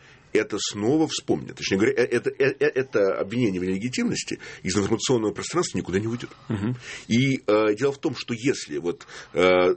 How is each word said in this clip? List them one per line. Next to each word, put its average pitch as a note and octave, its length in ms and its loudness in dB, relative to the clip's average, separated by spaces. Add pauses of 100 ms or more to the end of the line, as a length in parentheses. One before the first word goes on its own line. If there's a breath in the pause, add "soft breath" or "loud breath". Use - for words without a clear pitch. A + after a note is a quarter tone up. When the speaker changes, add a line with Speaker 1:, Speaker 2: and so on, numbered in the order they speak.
(320 soft breath)
Speaker 1:
это G#2+ 280 0
снова C3 480 0
вспомнят. - 480 -4
Точнее F#2+ 220 -2
говоря, A#2 160 4
э, A#2+ 120 2
это, A#2 240 0
э, C#3 300 2
э, C#3+ 60 4
это G#2+ 540 2
обвинение G2 400 0
в F2 40 -2
нелегитимности A#2+ 760 -2 (240 loud breath)
из F#2 160 -2
информационного G#2+ 540 2
пространства D3+ 460 -4
никуда F2 220 -2
не A2 80 -2
уйдёт. A#2 220 -6 (200)
Speaker 2:
Мгм. A2+ 260 -2 (320 loud breath)
Speaker 1:
И, C3 400 2
э, G#2+ 280 4
дело C3+ 160 0
в C3+ 60 -8
том, C#3+ 180 -2
что - 200 -6
если A2 420 -2
вот, E2 300 -4 (260 loud breath)
э, F2+ 440 6